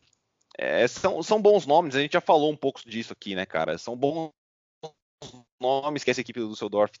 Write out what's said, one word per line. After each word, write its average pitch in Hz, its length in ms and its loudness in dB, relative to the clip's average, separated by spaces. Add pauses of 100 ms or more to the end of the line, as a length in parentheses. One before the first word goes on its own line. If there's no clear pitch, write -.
(580)
é, 80 280 2
são, 165 360 -4
são 214 180 0
bons 208 240 6
nomes, 147 320 2
a 139 60 2
gente 147 100 -4
já 175 80 2
falou 156 320 4
um 147 40 -8
pouco - 300 -4
disso 113 280 -8
aqui, 98 200 -10
né, 95 120 -4
cara? 80 320 -2
São 120 180 -10
bons 151 340 -2 (1300)
nomes 139 440 0
que - 80 2
essa 123 80 -2
equipe 117 180 -10
do 110 120 -6
Düsseldorf 104 500 0